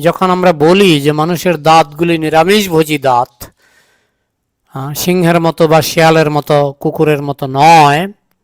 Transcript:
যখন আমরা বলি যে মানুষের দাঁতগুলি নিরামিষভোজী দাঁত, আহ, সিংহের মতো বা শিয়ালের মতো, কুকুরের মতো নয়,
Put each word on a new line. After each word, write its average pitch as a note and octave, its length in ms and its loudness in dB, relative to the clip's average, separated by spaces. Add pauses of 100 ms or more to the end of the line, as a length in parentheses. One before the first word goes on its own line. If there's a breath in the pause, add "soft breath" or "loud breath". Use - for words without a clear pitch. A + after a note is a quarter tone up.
যখন E3+ 280 -2
আমরা F3+ 220 0
বলি E3 480 2
যে D3 120 -2
মানুষের D#3 500 -4
দাঁতগুলি D#3+ 560 0
নিরামিষভোজী D#3+ 800 0
দাঁত, C3 460 -4 (1300)
আহ, C#3+ 200 -10
সিংহের F3 460 0
মতো E3 280 -2
বা D#3 140 2
শিয়ালের D#3+ 480 0
মতো, D3 420 -2
কুকুরের D3+ 500 -4
মতো C#3+ 240 -8
নয়, D3+ 640 4 (320)